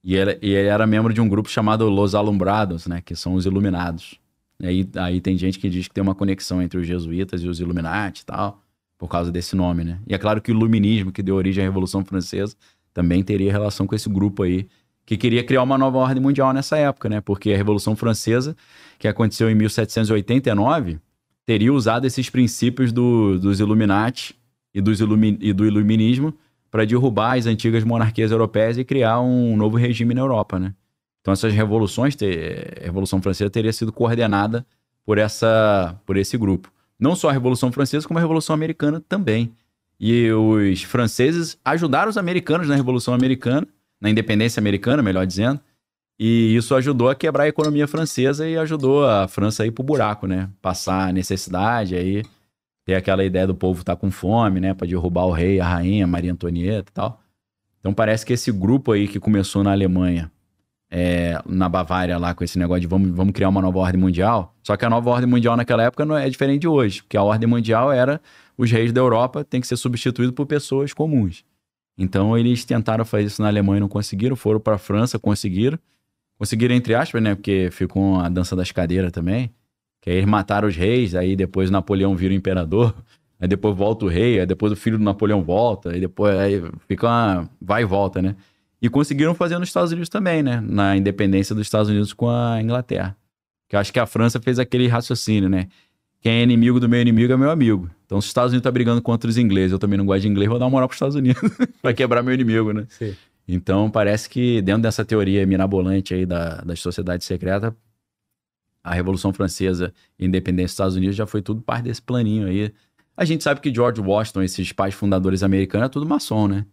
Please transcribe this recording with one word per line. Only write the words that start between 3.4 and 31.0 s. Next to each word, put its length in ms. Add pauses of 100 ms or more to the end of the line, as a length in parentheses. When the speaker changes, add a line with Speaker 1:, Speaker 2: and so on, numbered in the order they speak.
Speaker 1:
Iluminados. 760 (400)
E 60
aí, 300
aí 240
tem 160
gente 220
que 100
diz 200
que 60
tem 80
uma 120
conexão 480
entre 160
os 80
jesuítas 560
e 60
os 120
Illuminati 640
e 20
tal, 380 (340)
por 120
causa 220
desse 240
nome, 300
né? 220
E 80
é 40
claro 220
que 100
o 40
iluminismo, 580
que 100
deu 140
origem 260
à 40
Revolução 380
Francesa, 520 (360)
também 300
teria 300
relação 340
com 80
esse 140
grupo 340
aí, 240 (380)
que 120
queria 280
criar 180
uma 160
nova 200
ordem 240
mundial 300
nessa 240
época, 320
né? 120
Porque 320
a 40
Revolução 380
Francesa, 640 (420)
que 100
aconteceu 420
em 40
mil 160
setecentos 400
e 20
oitenta 380
e 40
nove, 440 (480)
teria 260
usado 340
esses 220
princípios 640
do, 460
dos 200
Illuminati 800 (380)
e, 80
dos 180
ilumi-, 400
e 120
do 120
iluminismo 720 (360)
pra 140
derrubar 540
as 80
antigas 380
monarquias 460
europeias 460
e 80
criar 360
um 360
novo 220
regime 340
na 80
Europa, 380
né? 160 (480)